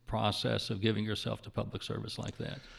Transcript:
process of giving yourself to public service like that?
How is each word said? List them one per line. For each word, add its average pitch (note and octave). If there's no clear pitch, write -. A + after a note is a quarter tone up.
process A2
of G2+
giving G#2+
yourself G#2+
to G#2+
public G#2+
service -
like -
that? -